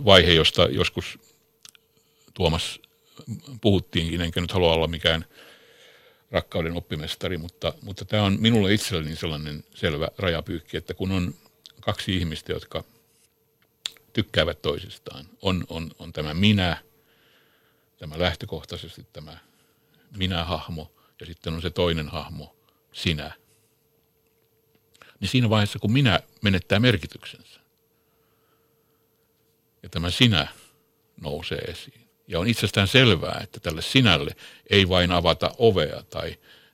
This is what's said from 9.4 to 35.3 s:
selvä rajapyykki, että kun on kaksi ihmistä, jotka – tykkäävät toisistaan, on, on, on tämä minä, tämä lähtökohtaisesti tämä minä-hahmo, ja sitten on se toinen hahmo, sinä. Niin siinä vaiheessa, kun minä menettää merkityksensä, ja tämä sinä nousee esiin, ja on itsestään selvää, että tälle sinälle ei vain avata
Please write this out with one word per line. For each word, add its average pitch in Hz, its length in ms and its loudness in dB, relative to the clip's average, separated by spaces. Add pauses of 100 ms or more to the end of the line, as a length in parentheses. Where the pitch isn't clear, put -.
selvä 80 340 -4 (100)
rajapyykki, 85 580 -6
että - 180 -10
kun 95 160 -4
on 90 240 -2 (460)
kaksi - 360 -4
ihmistä, 82 360 -6
jotka – - 320 -8 (1300)
tykkäävät 82 500 -2
toisistaan, - 640 -8 (160)
on, 92 260 -2
on, 82 300 -10
on 85 140 -16
tämä 76 220 -6
minä, 95 480 2 (1160)
tämä 80 200 -12
lähtökohtaisesti 85 920 -6
tämä 76 260 -18 (800)
minä-hahmo, 85 760 -6 (280)
ja 80 60 -16
sitten 82 280 -10
on 82 80 -8
se 85 80 -4
toinen 82 380 -2
hahmo, - 480 -12 (360)
sinä. 73 400 -4 (1900)
Niin 98 80 -4
siinä 123 220 2
vaiheessa, 104 280 2
kun 107 140 0
minä 123 280 4 (220)
menettää 95 380 2
merkityksensä, - 800 -2 (2250)
ja - 60 -20
tämä 87 220 -4
sinä 95 380 4 (720)
nousee 76 380 -8
esiin, - 500 -14 (200)
ja 85 100 -6
on 95 100 0
itsestään 104 400 0
selvää, 87 540 4
että - 180 -16
tälle 80 220 -6
sinälle 90 540 2 (340)
ei 98 180 6
vain 90 240 4
avata 85 460 2